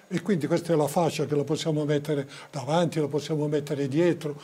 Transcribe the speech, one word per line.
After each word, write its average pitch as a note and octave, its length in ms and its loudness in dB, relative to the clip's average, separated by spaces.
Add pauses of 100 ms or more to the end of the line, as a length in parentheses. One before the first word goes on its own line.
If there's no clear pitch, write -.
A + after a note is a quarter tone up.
e F3 140 -2
quindi D#3+ 240 0
questa E3 260 0
è D#3+ 40 6
la D3 100 4
fascia D3+ 400 0
che D3 80 -2
la C#3+ 100 2
possiamo D3+ 400 0
mettere D3 440 0 (220)
davanti, D#3 500 0
la C#3+ 80 0
possiamo D3 400 -2
mettere D3 400 -2
dietro. D3+ 560 2